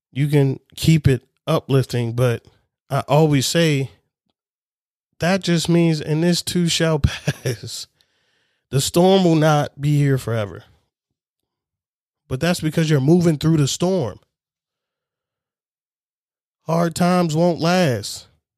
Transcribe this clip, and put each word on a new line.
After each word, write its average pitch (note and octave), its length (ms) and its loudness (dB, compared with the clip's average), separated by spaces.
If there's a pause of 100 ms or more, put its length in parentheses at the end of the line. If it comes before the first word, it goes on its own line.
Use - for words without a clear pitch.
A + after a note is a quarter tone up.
(120)
you C#3+ 180 -2
can C#3+ 300 2 (160)
keep D#3+ 320 2
it C3 140 2 (240)
uplifting, B2+ 680 -2
but A#2+ 320 -2 (440)
I C3+ 180 -4
always D3 380 2
say D3+ 460 0 (1300)
that F#3 240 -2
just E3+ 260 0
means, E3 320 2
"And D#3 220 -2
this F3 180 0
too F3 260 -2
shall D#3+ 320 -2
<laughs> - 0 -
pass." - 880 -6 (840)
The C3+ 100 -2
storm F#3 420 2
will E3+ 120 4
not D3+ 440 0
be D3 180 0
here C#3 200 2
forever. A2 460 -6 (1600)
But C3 120 -8
that's E3+ 220 -2
because D#3 280 -2
you're D3 120 2
moving E3 360 2
through D#3+ 200 2
the C#3+ 100 2
storm. F3 520 -4 (2500)
Hard E3 340 -2
times F3+ 400 0
won't E3+ 240 0
last D#3+ 680 -2 (300)